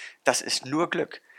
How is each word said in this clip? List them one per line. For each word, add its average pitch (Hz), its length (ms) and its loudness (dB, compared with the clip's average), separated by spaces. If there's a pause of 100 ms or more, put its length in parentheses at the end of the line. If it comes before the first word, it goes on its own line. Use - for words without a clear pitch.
(240)
Das - 180 4
ist - 240 -2
nur 156 240 0
Glück. - 320 -4 (180)